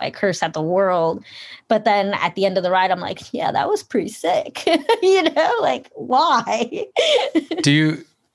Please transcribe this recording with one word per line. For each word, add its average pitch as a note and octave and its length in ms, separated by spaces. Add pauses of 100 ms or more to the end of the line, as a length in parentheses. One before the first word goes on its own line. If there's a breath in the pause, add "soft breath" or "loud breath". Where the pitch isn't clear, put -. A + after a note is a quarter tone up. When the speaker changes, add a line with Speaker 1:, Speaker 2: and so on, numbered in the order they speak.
Speaker 1:
I - 80
curse F#3 320
at E3 100
the D#3+ 80
world. F3+ 640 (440 loud breath)
But A3 160
then G3+ 300
at E3+ 200
the F#3+ 100
end F#3+ 140
of F3+ 60
the F3+ 60
ride, F#3 200
I'm F#3 100
like, - 320
"Yeah, - 200
that - 160
was G4+ 140
pretty - 260
sick." - 580
<laughs> A4 360
You F#4+ 220
know, D#4+ 360
like, - 340
why? B3 920 (360)
<laughs> E4 400
Speaker 2:
Do C#3+ 80
you, D#3 340 (300)